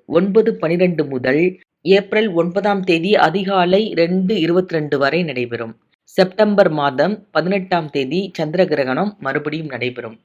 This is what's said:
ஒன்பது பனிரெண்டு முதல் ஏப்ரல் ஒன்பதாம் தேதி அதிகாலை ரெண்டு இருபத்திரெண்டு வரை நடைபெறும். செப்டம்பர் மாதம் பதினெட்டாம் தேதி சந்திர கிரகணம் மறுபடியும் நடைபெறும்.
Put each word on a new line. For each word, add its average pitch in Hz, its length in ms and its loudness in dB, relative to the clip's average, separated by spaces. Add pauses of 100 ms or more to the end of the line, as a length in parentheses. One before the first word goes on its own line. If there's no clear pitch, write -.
ஒன்பது 196 500 2
பனிரெண்டு 165 500 0
முதல் 135 380 0 (380)
ஏப்ரல் 208 520 2
ஒன்பதாம் 185 500 0
தேதி 185 320 2
அதிகாலை 185 800 2
ரெண்டு 185 420 0
இருபத்திரெண்டு 160 600 0
வரை 139 260 2
நடைபெறும். 120 520 -6 (340)
செப்டம்பர் 196 600 2
மாதம் 151 640 -2
பதினெட்டாம் 175 580 -2
தேதி 156 440 -4
சந்திர 165 320 0
கிரகணம் 147 540 -2
மறுபடியும் 156 480 -4
நடைபெறும். 120 580 -8